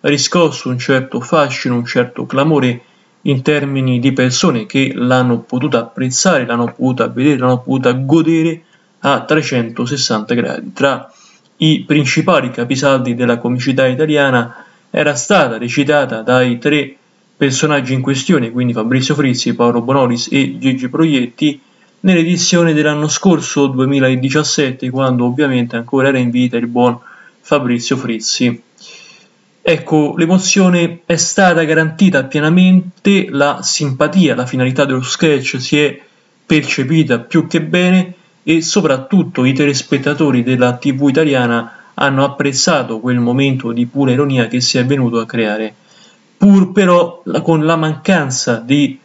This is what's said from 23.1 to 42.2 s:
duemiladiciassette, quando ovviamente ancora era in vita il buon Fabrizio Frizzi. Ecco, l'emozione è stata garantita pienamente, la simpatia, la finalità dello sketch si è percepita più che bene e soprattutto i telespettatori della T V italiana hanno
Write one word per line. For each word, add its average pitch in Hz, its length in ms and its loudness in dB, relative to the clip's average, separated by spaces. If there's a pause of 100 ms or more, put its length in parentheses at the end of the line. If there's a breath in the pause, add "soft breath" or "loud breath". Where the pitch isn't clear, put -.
duemiladiciassette, 131 1200 0
quando 127 340 0
ovviamente 123 500 -2
ancora 123 340 0
era 135 100 0
in 123 120 0
vita 123 260 0
il 120 120 -2
buon 120 280 0 (440 loud breath)
Fabrizio 123 560 -2
Frizzi. 120 680 -4 (1000 loud breath)
Ecco, 151 560 0
l'emozione 175 880 2
è 170 120 -2
stata 175 480 2
garantita 156 600 2
pienamente, 180 1040 2
la 143 320 0
simpatia, 147 760 0
la 127 120 -4
finalità 127 400 0
dello 131 160 -2
sketch 131 580 -2
si 147 180 -2
è 147 220 0 (460 loud breath)
percepita 151 720 0
più 160 280 0
che 165 140 -2
bene 180 540 0 (280 loud breath)
e 160 200 0
soprattutto 156 840 0
i 135 80 2
telespettatori 139 880 0
della 123 340 0
T 143 180 -2
V 139 140 0
italiana 127 840 -2
hanno 135 320 0